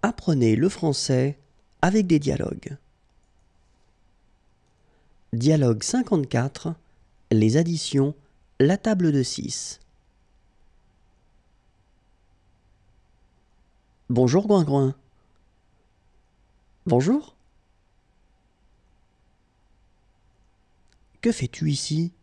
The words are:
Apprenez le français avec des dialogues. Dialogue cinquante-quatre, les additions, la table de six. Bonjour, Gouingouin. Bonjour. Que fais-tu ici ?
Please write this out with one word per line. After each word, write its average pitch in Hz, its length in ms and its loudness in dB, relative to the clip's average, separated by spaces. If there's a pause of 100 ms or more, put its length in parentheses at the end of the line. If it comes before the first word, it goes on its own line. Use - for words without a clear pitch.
Apprenez 139 520 2
le 139 140 2
français 139 680 -2 (440)
avec 196 240 2
des 165 140 4
dialogues. - 560 -6 (2500)
Dialogue 123 500 2
cinquante-quatre, 160 920 -2 (580)
les 110 240 4
additions, 156 580 -2 (460)
la 156 180 4
table 180 340 0
de 139 120 2
six. - 560 -12 (4000)
Bonjour, 127 380 2
Gouingouin. 143 480 2 (1900)
Bonjour. 170 480 0 (3750)
Que 226 120 0
fais-tu 151 380 -4
ici ? 156 420 -4 (100)